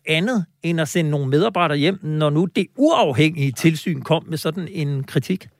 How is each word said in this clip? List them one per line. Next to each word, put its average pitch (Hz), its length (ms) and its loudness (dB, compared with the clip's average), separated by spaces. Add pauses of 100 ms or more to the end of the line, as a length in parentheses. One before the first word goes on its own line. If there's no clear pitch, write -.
andet 180 380 0 (160)
end 170 180 0
at 151 80 0
sende 160 220 0
nogle 143 180 -2
medarbejdere 160 500 2
hjem, 185 240 0
når 156 280 0
nu 160 160 2 (100)
det 196 100 0 (100)
uafhængige 160 760 2
tilsyn 156 500 0
kom 165 260 0
med 160 100 -6
sådan 165 340 -6
en 143 320 -4
kritik? - 420 -4 (140)